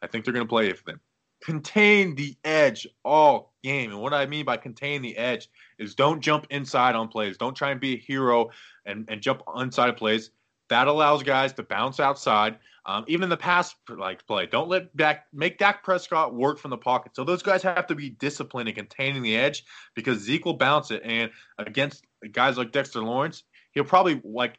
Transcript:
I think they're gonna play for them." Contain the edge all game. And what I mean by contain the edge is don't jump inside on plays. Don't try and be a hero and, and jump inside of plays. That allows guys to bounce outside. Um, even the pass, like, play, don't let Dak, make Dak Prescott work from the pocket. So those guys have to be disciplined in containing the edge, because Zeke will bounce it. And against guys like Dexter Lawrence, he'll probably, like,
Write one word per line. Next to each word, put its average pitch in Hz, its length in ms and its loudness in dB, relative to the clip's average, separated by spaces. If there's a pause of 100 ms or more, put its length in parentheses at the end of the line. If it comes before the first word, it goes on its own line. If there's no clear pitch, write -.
I 90 40 -10
think 110 180 -8
they're 123 100 -2
gonna 120 100 0
play 110 280 2
for - 120 -10
them." - 160 -14 (420)
Contain 190 760 2
the 143 280 -8
edge 151 420 2 (180)
all 143 580 6
game. 131 280 -4
And 101 100 -10
what 135 120 -4
I 143 140 0
mean 147 180 -6
by 123 120 0
contain 139 440 -8
the 120 160 -8
edge 117 320 -4 (300)
is 104 160 -10
don't 147 260 4
jump 151 300 0
inside 127 440 2
on 113 140 -2
plays. 104 300 -4
Don't 127 160 -4
try 139 160 -2
and 127 100 -6
be 135 140 -2
a 117 40 -8
hero 123 520 2 (340)
and, 104 240 -10
and 107 140 -8
jump 131 200 -2 (140)
inside 123 320 0
of 117 80 -2
plays. 110 340 -2 (380)
That 123 200 2
allows 147 340 4
guys 135 320 0
to - 80 -10
bounce 117 380 -4
outside. 110 580 2 (280)
Um, 104 200 -4
even 175 220 -2
the 170 80 -2
pass, 175 380 0 (140)
like, 95 380 -8
play, 95 200 -2
don't 151 220 -2
let 180 280 -2
Dak, 151 360 0
make 165 260 -4
Dak 202 240 2
Prescott 165 520 0
work 139 240 0
from 139 120 -12
the 120 80 -8
pocket. 123 360 -2
So 131 80 -8
those 175 200 -2
guys 190 200 2
have 180 260 0
to 170 60 -2
be 143 140 -8
disciplined 131 600 -6
in 101 60 -6
containing 135 480 -6
the 110 140 0
edge, 143 300 0 (280)
because 117 240 -2
Zeke 123 280 -2
will 156 100 -2
bounce 139 340 2
it. 107 140 -6
And 113 260 -2 (280)
against 135 480 -6 (260)
guys 127 240 2
like 120 160 -4
Dexter 135 300 -2
Lawrence, 131 400 -4 (300)
he'll 143 120 0
probably, 180 400 4
like, 117 340 -4